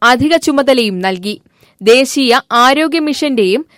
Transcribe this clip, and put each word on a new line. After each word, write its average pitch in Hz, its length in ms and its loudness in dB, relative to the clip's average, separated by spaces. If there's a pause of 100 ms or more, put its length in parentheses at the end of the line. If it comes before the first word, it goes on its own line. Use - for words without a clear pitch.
അധിക 254 340 2
ചുമതലയും 262 640 0
നൽകി. 190 360 -6 (460)
ദേശീയ 254 500 2 (260)
ആരോഗ്യ 277 420 2
മിഷന്റെയും 262 600 -2 (160)